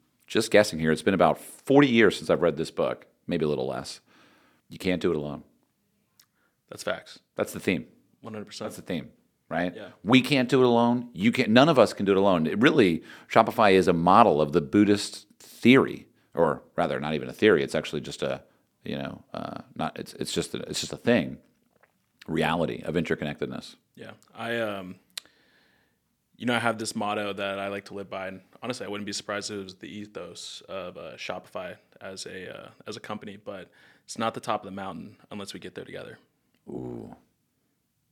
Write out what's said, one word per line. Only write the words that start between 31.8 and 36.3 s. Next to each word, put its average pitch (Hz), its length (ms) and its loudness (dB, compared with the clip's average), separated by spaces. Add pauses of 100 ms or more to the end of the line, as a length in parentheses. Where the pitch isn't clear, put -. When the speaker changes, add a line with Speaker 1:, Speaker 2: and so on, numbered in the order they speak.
Speaker 2:
as 98 280 -14
a, 95 280 -14
uh, - 140 -18 (180)
as 110 80 -10
a 120 60 -16
company, 107 420 -12
but 98 260 -16 (360)
it's - 120 -16
not 113 180 -4
the 127 40 -10
top 107 220 -4
of 104 40 -18
the 95 100 -14
mountain 95 420 -12 (140)
unless 101 220 -12
we 92 60 -14
get 90 160 -16
there 95 100 -12
together. - 340 -14 (500)